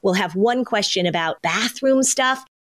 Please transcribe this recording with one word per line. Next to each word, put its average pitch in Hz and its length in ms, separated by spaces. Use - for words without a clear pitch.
We'll 190 140
have 180 200
one 240 300
question 208 400
about 165 360
bathroom 247 640
stuff. 262 420